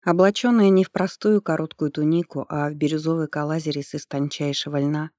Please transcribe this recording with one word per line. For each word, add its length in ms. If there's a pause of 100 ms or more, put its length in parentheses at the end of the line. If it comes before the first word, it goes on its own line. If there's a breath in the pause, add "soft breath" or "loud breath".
Облачённая 640
не 160
в 60
простую 500
короткую 500
тунику, 560
а 220
в 60
бирюзовый 520
калазерис 680
из 140
тончайшего 720
льна 400